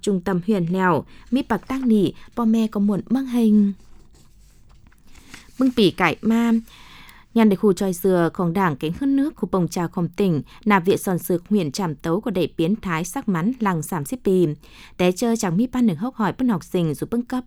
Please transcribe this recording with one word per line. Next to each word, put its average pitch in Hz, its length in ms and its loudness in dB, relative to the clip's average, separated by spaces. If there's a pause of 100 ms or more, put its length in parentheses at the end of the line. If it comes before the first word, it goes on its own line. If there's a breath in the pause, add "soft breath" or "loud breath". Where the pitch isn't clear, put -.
trùng 196 200 -2
tầm 180 260 -2
huyền 196 240 0
lèo, 180 340 2 (260 soft breath)
mi 262 180 0
bạc 208 180 -2
tang 262 200 -4
nì, 208 260 2 (220 loud breath)
bò 240 100 -2
me 220 220 2
có 214 120 -6
muộn 202 300 0
măng 262 180 -2
hình. 214 460 4 (1900 loud breath)
Mưng 262 160 4
bỉ 190 160 6
cải 165 300 0
ma, 233 300 2 (840 loud breath)
nhàn 220 160 6
để 190 60 4
khu 202 180 4
tròi 190 200 -2
dừa, 175 400 2
ข 190 100 -4
อ 175 40 2
ง 165 60 -2
đảng 180 220 0
cánh 156 240 -6
hơn 277 160 0
nước, 277 200 -2
khu 180 160 -6
bồng 180 160 0
trà, 170 200 -4
ข 180 140 -6
อ - 20 -2
ง 165 60 -6
tỉnh, 180 320 0 (240 loud breath)
nà 208 140 4
viện 170 180 2
sòn 180 220 -2
sược, 175 280 -4
huyện 185 240 0
Trạm 160 240 -6
Tấu 170 260 -2
có 226 100 -6
để 180 260 -2
biến 170 180 0
thái 170 300 -6
sắc 269 240 -8
mắn, 180 300 0
làng 185 220 -2
giảm 156 240 -6
xếp 254 180 -8
bì. 185 240 2 (500 loud breath)
Té 180 140 2
chơ 233 240 -2
chẳng 185 220 -2
mi 247 100 0
ban 247 200 0
đường 170 100 0
hốc 240 180 -8
hỏi 208 220 -2
bưng 254 120 0
học 190 140 -2
sinh, 165 300 -2
dù 143 180 -6
bưng 233 100 -2
cấp 254 260 -6